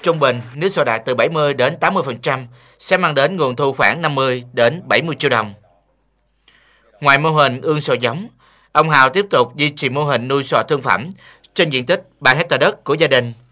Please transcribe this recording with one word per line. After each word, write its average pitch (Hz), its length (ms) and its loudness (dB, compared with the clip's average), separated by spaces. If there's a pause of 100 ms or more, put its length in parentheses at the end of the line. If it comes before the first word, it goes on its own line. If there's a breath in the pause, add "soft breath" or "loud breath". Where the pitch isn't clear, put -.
Trung 165 180 -2
bình, 123 220 0 (140)
nếu 170 140 -2
sò 151 140 -2
đạt 113 220 -2
từ 127 100 -2
bảy 120 140 2
mươi 151 240 0
đến 127 240 0
tám 185 160 0
mươi 180 120 -2
phần 123 120 -8
trăm, 127 300 -4 (320 soft breath)
sẽ - 180 0
mang 165 180 0
đến 160 220 2
nguồn 131 180 -2
thu 139 180 0
khoảng 127 280 0
năm 151 140 -2
mươi 127 280 -2 (100)
đến 123 360 2
bảy 208 120 2
mươi 156 180 -4
triệu 143 100 0
đồng. 107 240 0 (1500 soft breath)
Ngoài 139 160 4
mô 160 140 0
hình 139 300 2
ương 151 200 -2
sò 147 120 -2
giống, 123 340 -4 (440 soft breath)
ông 156 180 2
Hào 151 200 6
tiếp 196 200 0
tục 123 260 0
duy 147 140 0
trì 143 200 -4
mô 143 140 -2
hình 127 240 -2
nuôi 139 160 0
sò 131 200 0
thương 151 180 -2
phẩm 113 280 -2 (440 loud breath)
trên 165 160 0
diện 127 160 -4
tích 185 240 -2 (100)
ba 131 140 2
hecta 147 240 0
đất 165 260 0
của 143 100 -2
gia 151 140 2
đình. 123 260 0 (180)